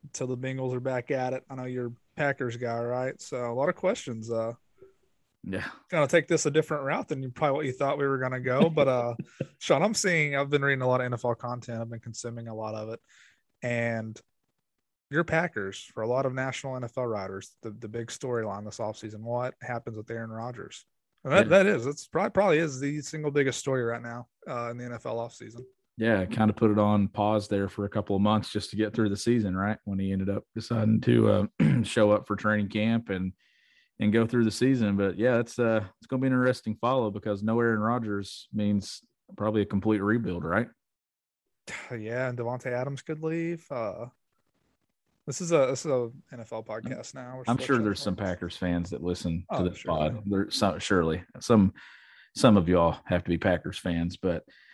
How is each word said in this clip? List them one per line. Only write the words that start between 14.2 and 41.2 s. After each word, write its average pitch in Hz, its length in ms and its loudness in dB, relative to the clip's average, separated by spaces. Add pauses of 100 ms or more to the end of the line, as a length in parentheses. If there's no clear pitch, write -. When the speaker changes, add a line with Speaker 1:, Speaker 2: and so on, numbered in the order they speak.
Speaker 1:
your 160 160 0
Packers, 160 540 -2 (160)
for 113 80 -6
a 110 60 -2
lot 131 180 0
of 127 80 -4
national 131 420 -6
N 127 80 -8
F 117 140 -10
L 127 80 -2
writers, 98 560 -6
the, 113 80 -10
the 110 180 -12
big 113 200 -8
storyline 110 580 -6
this 104 120 -12
offseason, 107 420 -8
what 120 420 -4
happens 120 340 -8
with 110 140 -12
Aaron 113 200 -8
Rodgers? 117 540 -12 (400)
And 131 80 -4
that, 202 140 8
Speaker 2:
Yeah. 190 160 8
Speaker 1:
that 190 40 4
is, 139 200 0
it's 143 220 -8
probably, 202 220 -2
probably 190 280 4
is 143 220 -2
the 143 200 -4
single 151 300 -6
biggest 139 300 2
story 131 240 0
right 117 180 -4
now, 120 240 -12 (200)
uh, 120 240 -6
in 120 60 -10
the 123 80 -10
N 123 80 -10
F 117 140 -10
L 117 100 -6
offseason. 117 480 -10 (340)
Speaker 2:
Yeah, 110 260 4
kind 107 240 4
of 104 80 2
put 110 140 6
it 104 80 4
on 104 300 6
pause 104 400 0
there 98 200 0
for 101 160 -6
a 101 40 -2
couple 101 280 -2
of 98 60 2
months 104 280 4
just - 200 -6
to 98 60 -8
get 107 180 0
through 110 160 2
the 98 60 -2
season, 107 380 2
right? 101 300 0
When 98 140 -4
he 95 120 -2
ended 95 200 -2
up 98 120 -4 (120)
deciding 110 480 2
to, 117 280 6 (300)
uh, 135 220 6
<clears throat> - 0 -
show 104 280 4
up 104 160 2
for 104 80 -2
training 104 360 0
camp 113 400 0
and, 92 240 -4 (640)
and 107 100 4
go 113 160 4
through 117 180 4
the 110 60 2
season. 120 460 2
But 98 220 0
yeah, 117 200 4
it's, 120 200 -4
uh, 113 260 2 (140)
it's - 80 -20
gonna 131 160 -4
be 131 60 2
an 131 40 2
interesting 127 480 2
follow 120 300 0
because 101 320 -4
no 113 180 2
Aaron 113 180 4
Rodgers 107 760 -2
means 104 480 0 (340)
probably 107 240 2
a 98 60 2
complete 101 360 2
rebuild, 101 440 0
right? 101 200 2 (1000)